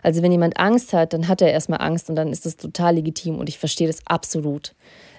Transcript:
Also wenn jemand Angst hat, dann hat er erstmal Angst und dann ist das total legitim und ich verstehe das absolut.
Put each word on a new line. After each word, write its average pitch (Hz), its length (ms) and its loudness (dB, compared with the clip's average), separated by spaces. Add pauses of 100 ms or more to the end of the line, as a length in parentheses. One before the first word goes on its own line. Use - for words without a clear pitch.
Also 170 200 2
wenn 180 100 6
jemand 170 260 2
Angst 220 340 2
hat, 165 200 2
dann 165 160 -2
hat 185 120 2
er 170 100 6
erstmal 156 300 0
Angst 165 300 -2
und 156 60 -4
dann 156 160 0
ist - 140 -8
das 165 100 -6
total 170 400 0
legitim 156 420 -4
und 151 100 -6
ich 156 100 -10
verstehe 160 280 0
das 160 200 -4
absolut. 147 680 -4 (440)